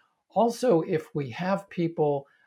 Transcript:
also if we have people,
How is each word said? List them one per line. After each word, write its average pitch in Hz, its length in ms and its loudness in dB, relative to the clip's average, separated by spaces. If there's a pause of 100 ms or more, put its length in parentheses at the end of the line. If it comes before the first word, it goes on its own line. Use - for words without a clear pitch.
(300)
also 226 520 2
if 175 320 -2
we 139 180 -6
have 185 380 -4
people, 156 560 -2 (220)